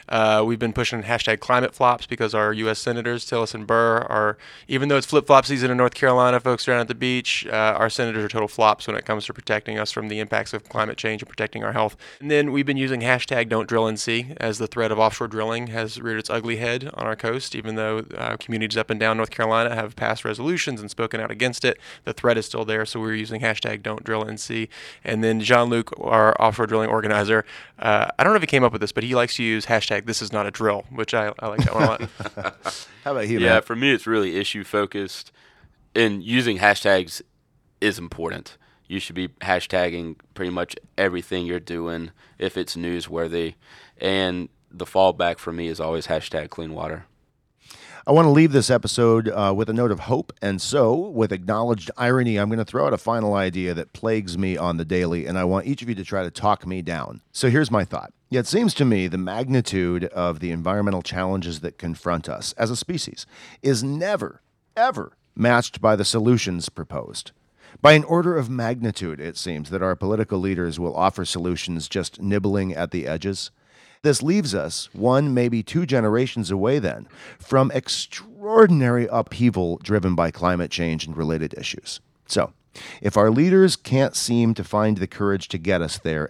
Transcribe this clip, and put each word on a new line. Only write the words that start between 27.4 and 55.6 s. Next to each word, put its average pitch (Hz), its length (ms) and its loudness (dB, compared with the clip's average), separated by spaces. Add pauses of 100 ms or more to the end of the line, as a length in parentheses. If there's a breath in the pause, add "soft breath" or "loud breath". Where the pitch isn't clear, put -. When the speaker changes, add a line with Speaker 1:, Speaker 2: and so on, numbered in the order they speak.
Speaker 1:
uh, 107 300 2 (100)
I 135 60 6
don't 196 80 6
know 220 60 4
if 170 40 -2
he - 60 -4
came 131 160 4
up 113 80 6
with 107 80 -4
this, 104 100 -4
but 113 140 -4
he 127 100 -4
likes 120 220 0
to 120 80 -4
use 110 220 -2
hashtag 107 400 0
this 113 140 -4
is 107 120 -8
not 104 140 -2
a 104 40 -6
drill, 104 400 -2
which 120 240 -6
I, 107 240 0
I 113 80 -8
like 107 140 -4
that 120 140 2
one 110 100 2
a - 20 6
lot. 110 140 0 (880 loud breath)
Speaker 2:
<laughs> - 0 - (160 loud breath)
How 143 80 -4
about 110 160 -2
you, 113 100 0
Speaker 3:
Yeah, 113 160 6
Speaker 2:
Matt? 110 120 4
Speaker 3:
for 113 100 -6
me, 135 160 2
it's 117 120 0
really 101 320 0
issue-focused, 101 920 -4 (640 soft breath)
and 104 300 2
using 117 340 0
hashtags 98 640 4 (580)
is 101 200 0
important. - 560 -10 (320 soft breath)
You 95 100 -8
should 85 160 -10
be 90 140 -6
hashtagging 87 880 -2 (180)
pretty 92 160 -6
much 87 240 -6 (240)
everything 90 480 -2
you're 87 140 -4
doing 85 500 -8 (280 soft breath)
if - 180 -4
it's 90 180 -6
newsworthy. 85 800 -4 (440 loud breath)
And 92 500 0 (240)
the 90 140 -10
fallback 90 520 2
for - 140 -8
me 85 160 -6
is 82 100 -6
always 80 300 -4
hashtag 80 420 -4
clean 80 240 -10
water. 80 300 -8 (1000 loud breath)
Speaker 2:
I - 60 2
want 160 160 8
to 147 40 8
leave 156 200 8
this 135 180 4
episode, 113 600 4
uh, 98 280 2
with 107 140 -2
a - 20 0
note 117 200 2
of 95 80 -4
hope. 127 320 -2 (100)
And 98 180 -2
so, 123 320 4
with 143 380 0
acknowledged 104 680 -2
irony, 123 400 2
I'm 104 140 0
gonna 113 140 -2
throw 135 200 -2
out 139 80 2
a 101 60 0
final 110 360 -2
idea 92 400 -2
that 82 180 -8
plagues 110 440 -4
me 92 200 -2
on 85 200 -2
the 82 80 -2
daily, 85 400 -2
and 87 140 -4
I 92 60 0
want 95 240 0